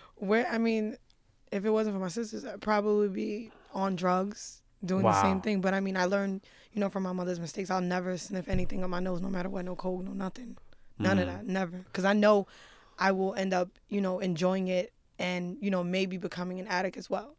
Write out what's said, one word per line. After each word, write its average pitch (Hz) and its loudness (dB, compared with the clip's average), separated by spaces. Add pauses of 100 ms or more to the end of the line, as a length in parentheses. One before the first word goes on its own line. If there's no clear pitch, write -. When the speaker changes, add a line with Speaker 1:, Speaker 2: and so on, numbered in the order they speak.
(160)
Speaker 1:
where, 220 2
I 226 -2
mean, 226 0 (540)
if 196 -2
it 214 2
wasn't 214 2
for 190 -2
my 185 -2
sisters, 220 -6
I'd 208 -10
probably 208 2
be 214 -6 (240)
on 190 0
drugs, 185 -2 (220)
doing 185 0
the - 6
same 196 6
Speaker 2:
Wow. 185 -2
Speaker 1:
thing. 202 0
But 190 2
I 196 0
mean, 190 -2
I 185 2
learned, 196 0 (300)
you 208 -2
know, 196 2
from 190 -4
my 185 -2
mother's 180 -2
mistakes. 170 -6
I'll 185 2
never 180 0
sniff 180 -6
anything 190 2
up 180 0
my 180 0
nose, 180 0
no 190 -2
matter 190 -2
what, 190 -6
no 180 -6
coke, 185 -4
no 196 -8
nothing. 196 -8 (420)
None 190 4
of 180 0
Speaker 2:
Mm. 175 -6
Speaker 1:
that, 208 -10
never. 185 -4
'Cause 185 0
I 196 6
know 208 6 (520)
I 190 4
will 190 0
end 190 0
up, 180 2 (200)
you 202 -2
know, 185 -2
enjoying 185 0
it 185 0 (260)
and, 180 -4
you 202 0
know, 180 2
maybe 185 0
becoming 180 -6
an 190 -10
addict 185 -2
as - -12
well. 240 -4